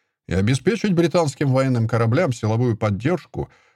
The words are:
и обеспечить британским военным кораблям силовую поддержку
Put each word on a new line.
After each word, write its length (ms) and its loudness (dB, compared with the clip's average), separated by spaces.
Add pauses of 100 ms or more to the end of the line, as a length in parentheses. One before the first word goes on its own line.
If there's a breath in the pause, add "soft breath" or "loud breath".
(260)
и 80 -6
обеспечить 580 0
британским 600 0
военным 340 2
кораблям 460 0
силовую 440 -2
поддержку 720 -4 (280 soft breath)